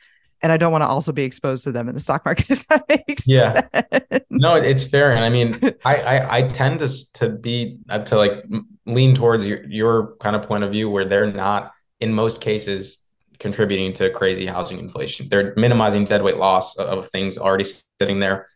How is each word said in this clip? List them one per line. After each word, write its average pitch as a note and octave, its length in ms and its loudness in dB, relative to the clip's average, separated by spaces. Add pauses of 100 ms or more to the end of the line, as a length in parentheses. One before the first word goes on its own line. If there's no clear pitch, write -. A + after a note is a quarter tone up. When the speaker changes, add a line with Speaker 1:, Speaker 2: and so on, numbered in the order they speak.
(420)
Speaker 1:
And D#3+ 80 2
I D#3+ 60 4
don't E3 160 2
wanna D#3 140 2
also C#3 260 0
be C#3 100 -2
exposed C3 420 -4
to C#3 80 -4
them A#2+ 160 -4
in B2+ 60 -8
the C#3+ 60 -8
stock C#3 240 -2
market, - 220 -2
<laughs> - 40 -2
if C4+ 180 -2
that D#4 200 4
makes D4 400 0
Speaker 2:
Yeah. C3 340 4 (120)
Speaker 1:
sense. - 540 -2
Speaker 2:
No, D#3+ 280 4
it, C#3+ 80 4
it's C3+ 180 2
fair. C#3+ 300 4
And A2+ 120 2
I A#2 40 2
mean, A#2 300 2 (200)
Speaker 1:
<laughs> - 60 -8
Speaker 2:
I, C#3 120 4
I, C3 420 0
I C3 100 4
tend C3+ 320 0
to D3 60 -2
s-, - 180 -6 (100)
to A#2 140 -2
be, A#2 500 -6 (100)
uh, G#2 120 -4
to, - 160 -2
like, G#2 160 4 (180)
m-, G#2+ 160 -6 (180)
lean C3 300 4
towards A#2 320 2
your, G#2 240 -6
your A2 460 0
kind G#2 180 -2
of G#2 80 -2
point G#2 220 -2
of G2 80 -4
view, G#2+ 180 -2
where G2 140 0
they're G2+ 280 0
not, G2 380 -4 (300)
in A2+ 120 -2
most A2 280 -2
cases, G2+ 580 -6 (400)
contributing G2 560 -2
to F#2+ 160 0
crazy F#2+ 360 -2
housing F2+ 340 -6
inflation. - 480 -10
They're G2+ 280 0
minimizing G#2+ 480 4
deadweight G2 340 2
loss F#2+ 380 0
of, G2 120 -4
of F#2+ 220 -6
things F#2+ 280 -6
already F#2+ 260 0 (360)
sitting G2 200 -2
there, F#2+ 360 -2